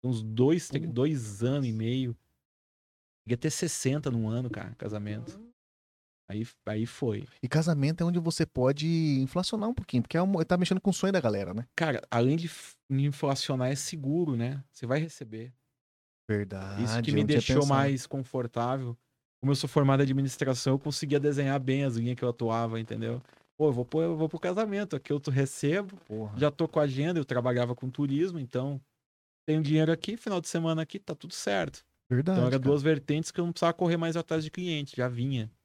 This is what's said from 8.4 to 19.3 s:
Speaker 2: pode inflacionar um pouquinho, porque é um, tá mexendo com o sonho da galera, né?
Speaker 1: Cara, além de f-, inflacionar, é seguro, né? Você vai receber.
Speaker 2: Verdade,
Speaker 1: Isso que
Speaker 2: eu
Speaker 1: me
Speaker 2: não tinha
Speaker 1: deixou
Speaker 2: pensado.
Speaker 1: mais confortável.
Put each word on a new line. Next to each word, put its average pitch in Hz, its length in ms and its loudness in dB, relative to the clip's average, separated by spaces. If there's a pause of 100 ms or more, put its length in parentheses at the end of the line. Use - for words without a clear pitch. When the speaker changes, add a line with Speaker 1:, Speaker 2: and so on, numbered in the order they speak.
Speaker 2:
pode 143 420 2 (340)
inflacionar 185 480 -2
um 247 60 -2
pouquinho, 131 280 0
porque - 140 -4
é 170 60 4
um, 190 100 2 (120)
tá 180 120 2
mexendo 185 240 2
com 202 100 2
o 175 40 0
sonho 190 180 0
da 185 80 4
galera, 101 340 0
né? 113 100 -4 (120)
Speaker 1:
Cara, 156 340 0
além 123 260 4
de 165 120 -4
f-, - 260 -14 (160)
inflacionar, 135 800 0
é 143 60 -2
seguro, 151 600 -2
né? 131 260 -2 (100)
Você - 140 -10
vai 131 120 0
receber. 123 540 -8 (760)
Speaker 2:
Verdade, 98 540 -2
Speaker 1:
Isso 117 200 0
que 113 80 0
Speaker 2:
eu - 40 2
Speaker 1:
me - 60 4
Speaker 2:
não - 80 2
tinha 147 100 4
Speaker 1:
deixou 127 240 2
Speaker 2:
pensado. 139 120 2
Speaker 1:
mais 139 320 2
confortável. 123 920 -4 (440)